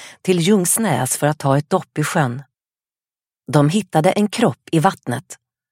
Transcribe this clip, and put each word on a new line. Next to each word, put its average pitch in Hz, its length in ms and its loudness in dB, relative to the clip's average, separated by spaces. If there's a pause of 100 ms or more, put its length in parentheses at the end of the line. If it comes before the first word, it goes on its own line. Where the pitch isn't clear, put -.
(220)
till 180 180 0
Ljungsnäs 175 800 0
för 147 100 0
att 147 120 -2
ta 139 180 0
ett 147 120 -4
dopp - 280 -4
i 147 60 -2
sjön. 139 400 -2 (1080)
De 147 180 4
hittade 180 420 0
en 208 180 0
kropp - 420 -2
i 165 80 2
vattnet. 147 600 -4 (320)